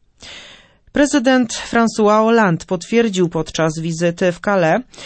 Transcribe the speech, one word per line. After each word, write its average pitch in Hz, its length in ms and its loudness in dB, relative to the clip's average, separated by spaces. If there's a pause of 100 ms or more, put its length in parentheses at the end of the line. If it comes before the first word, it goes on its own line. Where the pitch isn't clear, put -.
(920)
Prezydent 262 600 2
François 220 680 0
Hollande 220 440 2
potwierdził 185 600 0
podczas 160 520 -2
wizyty 170 520 -2
w 170 80 -18
Calais, 190 420 2 (240)